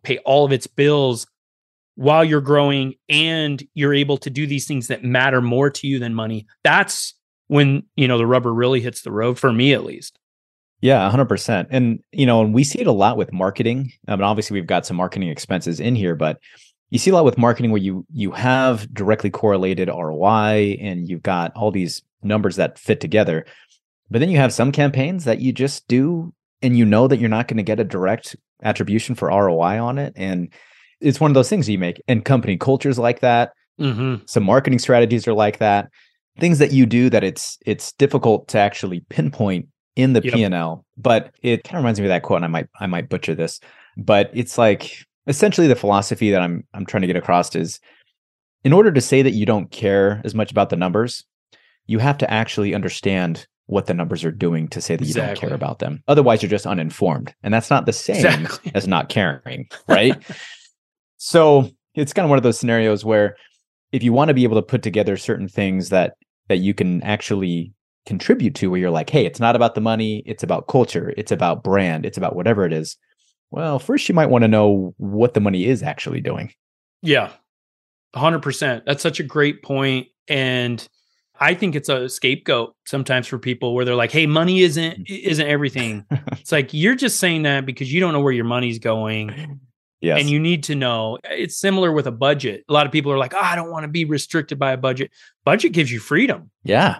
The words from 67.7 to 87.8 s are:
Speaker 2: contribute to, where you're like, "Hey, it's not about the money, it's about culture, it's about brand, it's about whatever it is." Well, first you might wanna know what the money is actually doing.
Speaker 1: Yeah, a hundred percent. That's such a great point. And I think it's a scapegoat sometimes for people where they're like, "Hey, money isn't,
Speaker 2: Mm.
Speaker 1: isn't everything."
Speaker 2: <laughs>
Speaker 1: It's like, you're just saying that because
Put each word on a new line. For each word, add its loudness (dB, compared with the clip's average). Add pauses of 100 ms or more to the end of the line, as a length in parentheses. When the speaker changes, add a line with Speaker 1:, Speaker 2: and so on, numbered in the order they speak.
Speaker 2:
contribute -2
to, -2
where -2
you're 0
like, -2
"Hey, 2
it's -8
not 2
about 2
the -4
money, -2
it's -10
about -4
culture, 0
it's -6
about -2
brand, 0
it's -8
about -4
whatever 0
it -2
is." -8 (540)
Well, -4
first -4
you 0
might 4
wanna 4
know 2
what 0
the 0
money 0
is -2
actually -8
doing. -8 (480)
Speaker 1:
Yeah, 0 (840)
a -10
hundred 0
percent. -4
That's -4
such -4
a -6
great -2
point. -4 (200)
And -2 (520)
I 2
think -2
it's -6
a -2
scapegoat -2 (100)
sometimes -4
for -10
people -4
where 0
they're -2
like, 0
"Hey, 2
money 2
isn't, 0
Speaker 2:
Mm. -12
Speaker 1:
isn't -2
everything." -4
Speaker 2:
<laughs> -4 (240)
Speaker 1:
It's -8
like, -2
you're 0
just -2
saying 0
that -2
because -8